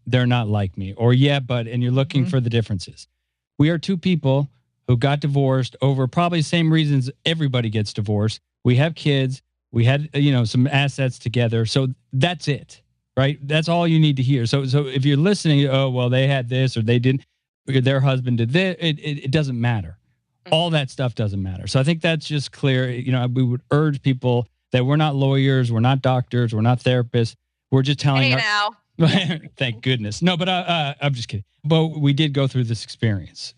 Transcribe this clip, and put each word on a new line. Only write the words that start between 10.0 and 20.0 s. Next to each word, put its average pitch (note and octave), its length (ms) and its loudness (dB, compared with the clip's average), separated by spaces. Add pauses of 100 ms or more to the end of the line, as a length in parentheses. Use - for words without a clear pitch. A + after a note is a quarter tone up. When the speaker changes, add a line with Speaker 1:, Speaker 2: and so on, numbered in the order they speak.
Speaker 1:
you C#3+ 160 2
know, B2 120 2
some B2 240 2
assets C3+ 520 -2
together. A2+ 480 0
So C3+ 220 0 (220)
that's D#3+ 360 -2
it, - 340 -6 (340)
right? C#3 220 0 (100)
That's D#3 220 -2
all E3+ 180 2
you D#3+ 120 4
need D3+ 180 4
to C3 60 0
hear. B2+ 240 2
So, C#3 180 0
so C3+ 220 0
if C3 180 -2
you're C#3+ 120 4
listening, D#3 500 2
"Oh, C3+ 240 0
well, B2 180 0
they C3 180 2
had C3 220 -2
this C3 260 0
or A#2 60 -2
they A#2+ 180 2
didn't, C3 220 2 (460)
their C3+ 340 2
husband B2+ 380 0
did A#2 120 0
this," F#3 280 0
it, D#3+ 200 -2
it, C#3+ 260 -8
it C3+ 60 -4
doesn't C3+ 300 0
matter. G#2 380 -4 (460)